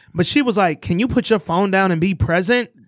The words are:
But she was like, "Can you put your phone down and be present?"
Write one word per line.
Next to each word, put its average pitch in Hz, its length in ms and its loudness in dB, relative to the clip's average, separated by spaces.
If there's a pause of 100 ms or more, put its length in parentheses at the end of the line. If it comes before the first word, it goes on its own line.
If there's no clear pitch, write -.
(140)
But 165 120 -2
she - 160 2
was 240 160 -2
like, 170 240 0
"Can 170 180 -4
you 247 100 0
put 247 200 0
your - 100 2
phone 190 300 -2
down 190 220 2
and 165 80 0
be 190 160 0
present?" 190 540 0 (180)